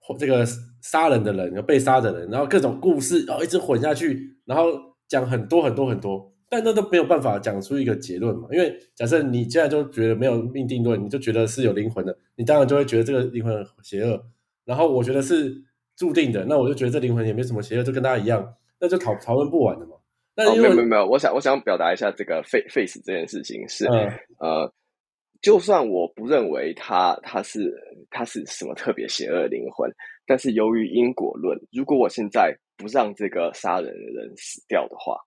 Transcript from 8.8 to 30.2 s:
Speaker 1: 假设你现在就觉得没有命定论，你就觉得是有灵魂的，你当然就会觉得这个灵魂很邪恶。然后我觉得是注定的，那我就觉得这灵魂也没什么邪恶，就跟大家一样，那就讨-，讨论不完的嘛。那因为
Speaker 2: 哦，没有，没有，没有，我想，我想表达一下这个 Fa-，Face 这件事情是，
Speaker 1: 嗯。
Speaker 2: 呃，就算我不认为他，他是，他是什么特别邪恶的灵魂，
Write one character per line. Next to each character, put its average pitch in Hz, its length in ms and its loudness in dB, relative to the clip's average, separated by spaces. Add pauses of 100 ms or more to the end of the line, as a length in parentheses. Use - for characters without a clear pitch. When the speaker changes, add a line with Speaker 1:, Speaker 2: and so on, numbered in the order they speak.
Speaker 1:
假 120 100 -4
设 156 160 4
你 123 280 0
现 160 120 2
在 147 80 4
就 147 200 0
觉 113 180 0
得 113 80 2
没 120 100 -2
有 117 160 2
命 127 260 -6
定 123 160 -2
论， 113 200 2
你 104 40 -6
就 131 120 -6
觉 117 120 -2
得 113 160 2
是 127 160 -4
有 107 80 4
灵 104 180 -2
魂 95 160 -6
的， 95 120 -6 (180)
你 120 80 -6
当 147 140 4
然 135 100 6
就 139 80 2
会 143 80 4
觉 117 140 0
得 113 60 4
这 135 100 0
个 127 120 2
灵 120 180 -6
魂 113 100 -2
很 104 120 -4 (180)
邪 101 180 -6
恶。 113 200 -2 (440)
然 123 120 -4
后 156 140 2
我 127 120 2
觉 131 100 -2
得 139 80 2
是 135 320 0 (420)
注 170 160 -2
定 143 200 2
的， 98 140 -2
那 131 120 2
我 127 100 4
就 143 60 0
觉 131 120 -2
得 117 60 0
这 - 80 -2
灵 120 160 0
魂 113 100 0
也 110 60 0
没 117 120 -2
什 123 100 -6
么 104 80 -4
邪 110 160 -4
恶， 123 60 0
就 123 80 -2
跟 127 100 -2
大 131 140 2
家 107 60 -2
一 101 40 -4
样， 107 300 -2 (240)
那 180 80 0
就 185 100 2
讨-， 110 260 -2
讨 117 120 0
论 147 140 2
不 165 120 2
完 95 180 2
的 - 60 -16
嘛。 - 100 -20 (380)
那 220 220 6
因 226 60 6
为 220 80 10
Speaker 2:
哦， - 20 8
没 - 40 8
有， - 0 -
没 - 60 6
有， 117 60 2
没 113 80 4
有， 104 120 6
我 131 120 4
想， 156 140 2
我 - 80 0
想 135 200 2
表 92 160 0
达 87 160 2
一 95 40 -2
下 104 120 0
这 - 140 -6
个 80 200 -2
Fa-，Face - 600 -2
这 95 100 -6
件 82 140 -4
事 - 160 -10
情 53 240 -12
是， - 200 -4
Speaker 1:
嗯。 110 200 2 (320)
Speaker 2:
呃， 78 340 -2 (680)
就 202 180 6
算 175 260 4
我 90 300 0
不 110 100 -12
认 123 240 2
为 73 240 -4
他， 90 480 0
他 - 220 -6
是， 101 300 -6 (360)
他 - 140 -8
是 110 220 -10
什 - 180 -12
么 67 100 -10
特 - 200 -4
别 - 160 -6
邪 - 180 -6
恶 85 140 -2
的 69 80 -2
灵 60 220 -6
魂， - 200 -4 (340)